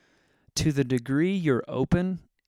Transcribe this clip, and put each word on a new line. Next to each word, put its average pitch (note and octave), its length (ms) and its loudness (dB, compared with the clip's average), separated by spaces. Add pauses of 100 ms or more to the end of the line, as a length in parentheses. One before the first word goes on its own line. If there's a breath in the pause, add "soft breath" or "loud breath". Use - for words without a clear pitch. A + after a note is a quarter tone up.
(560 soft breath)
To D#3 160 2
the C3+ 120 0
degree C3+ 500 0
you're D#3 340 2
open F3 500 0 (300)